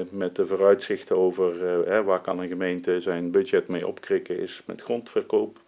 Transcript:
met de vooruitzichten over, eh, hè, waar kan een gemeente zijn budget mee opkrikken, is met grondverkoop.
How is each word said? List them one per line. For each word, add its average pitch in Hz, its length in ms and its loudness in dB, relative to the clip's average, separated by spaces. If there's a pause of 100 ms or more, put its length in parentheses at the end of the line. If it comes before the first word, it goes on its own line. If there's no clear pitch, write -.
(100)
met 95 260 -4
de 95 100 2
vooruitzichten 98 720 4
over, 90 500 2
eh, 87 200 2
hè, 104 160 2
waar 95 180 2
kan 92 180 -4
een 90 100 -6
gemeente 90 520 -2
zijn 87 300 -4
budget 95 380 2
mee 90 180 -4
opkrikken, 92 520 -4
is 92 260 -8
met - 160 -12
grondverkoop. 110 880 -2